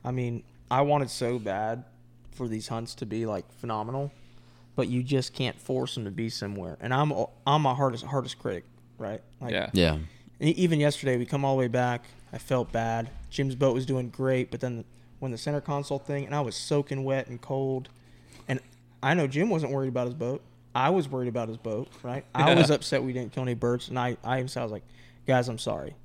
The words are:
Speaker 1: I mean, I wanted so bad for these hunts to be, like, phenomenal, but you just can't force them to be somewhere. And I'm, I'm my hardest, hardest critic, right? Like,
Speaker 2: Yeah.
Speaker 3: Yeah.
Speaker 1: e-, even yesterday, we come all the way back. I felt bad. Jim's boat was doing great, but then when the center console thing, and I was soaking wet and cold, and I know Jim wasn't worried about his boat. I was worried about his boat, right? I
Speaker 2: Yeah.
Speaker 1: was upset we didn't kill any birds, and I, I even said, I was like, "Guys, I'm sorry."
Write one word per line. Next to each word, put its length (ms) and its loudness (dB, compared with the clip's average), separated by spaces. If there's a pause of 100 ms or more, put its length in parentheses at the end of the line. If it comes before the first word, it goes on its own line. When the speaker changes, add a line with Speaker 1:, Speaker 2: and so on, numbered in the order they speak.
Speaker 1:
I 60 -2
mean, 320 -2 (280)
I 100 4
wanted 280 4
so 300 -2
bad 440 -2 (480)
for 160 -6
these 200 -4
hunts 280 -6
to 100 -8
be, 200 -4
like, 340 -4
phenomenal, 540 -4 (640)
but 100 2
you 160 0
just 300 0
can't 260 -2
force 360 -2
them 100 -4
to 60 -4
be 180 -2
somewhere. 500 -6
And 140 -2
I'm, 180 4 (340)
I'm 180 4
my 100 4
hardest, 320 0
hardest 340 -4
critic, 240 -4 (340)
right? 240 -6 (200)
Like, 100 -4
Speaker 2:
Yeah. 220 -2
Speaker 3:
Yeah. 240 6 (420)
Speaker 1:
e-, 120 2
even 280 4
yesterday, 380 2
we 80 0
come 180 -2
all 120 2
the 40 2
way 80 2
back. 380 0 (260)
I 60 -10
felt 340 0
bad. 380 -2 (200)
Jim's 260 -2
boat 180 4
was 120 0
doing 240 -2
great, 420 0
but 100 -6
then 240 -6 (340)
when 120 -4
the 60 -6
center 220 -2
console 400 -4
thing, 280 -4
and 80 -6
I 60 0
was 140 -4
soaking 480 0
wet 240 0
and 140 -10
cold, 480 -2 (580)
and 140 -2 (420)
I 120 4
know 120 4
Jim 220 2
wasn't 240 0
worried 160 0
about 160 0
his 100 -4
boat. 260 -4 (320)
I 180 4
was 180 2
worried 180 -2
about 220 -2
his 80 -8
boat, 320 -4 (140)
right? 200 -6 (100)
I 200 6
Speaker 2:
Yeah. 60 8
Speaker 1:
was 120 8
upset 320 2
we 80 -2
didn't 220 -4
kill 100 -2
any 120 0
birds, 340 0
and 100 -4
I, 240 0
I 140 0
even 100 -2
said, 140 -4
I 20 -2
was 80 -4
like, 120 -8 (420)
"Guys, 240 4
I'm 80 -4
sorry." 480 -4